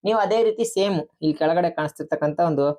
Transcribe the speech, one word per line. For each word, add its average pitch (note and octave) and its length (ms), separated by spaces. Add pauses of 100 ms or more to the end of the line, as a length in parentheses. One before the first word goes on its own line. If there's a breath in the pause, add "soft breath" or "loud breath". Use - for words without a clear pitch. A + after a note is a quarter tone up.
ನೀವು A3 200
ಅದೇ G#3 220
ರೀತಿ A3 180
ಸೇಮ್ G3 320 (240)
ಇಲ್ಲಿ D#3 200
ಕೆಳಗಡೆ E3 300
ಕಾಣಿಸ್ತಿರ್ತಕ್ಕಂಥ D3+ 720
ಒಂದು D3+ 260 (120)